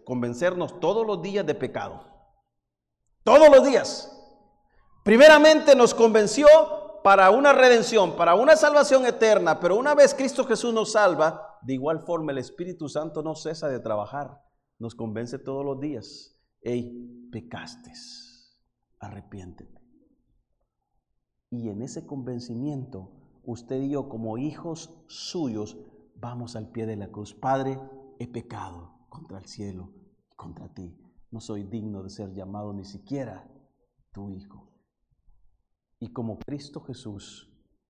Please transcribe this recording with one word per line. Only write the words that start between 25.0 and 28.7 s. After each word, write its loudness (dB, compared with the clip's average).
suyos, -10
vamos -16
al -16
pie -10
de -10
la -14
cruz. -18
"Padre, -6
he -14
pecado -18